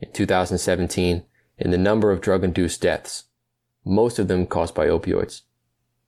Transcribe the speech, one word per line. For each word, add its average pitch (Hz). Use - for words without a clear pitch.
in -
two 101
thousand 92
seventeen 90
in 90
the 90
number 104
of 87
drug-induced 92
deaths, -
most 110
of 98
them 92
caused 82
by 76
opioids. 85